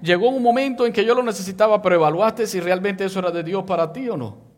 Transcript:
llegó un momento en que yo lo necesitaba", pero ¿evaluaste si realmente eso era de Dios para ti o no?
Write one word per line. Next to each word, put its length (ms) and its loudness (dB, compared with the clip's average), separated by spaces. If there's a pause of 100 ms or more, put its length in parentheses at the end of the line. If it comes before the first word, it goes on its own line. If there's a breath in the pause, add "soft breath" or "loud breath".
llegó 280 2
un 140 -2
momento 420 2
en 80 0
que 100 2
yo 120 4
lo 80 0
necesitaba", 580 2
pero 140 2
¿evaluaste 500 2
si 140 -4
realmente 460 -2
eso 140 -4
era 120 -2
de 100 -4
Dios 220 -4
para 280 -2
ti 180 -10
o 80 -4
no? 200 -10 (200)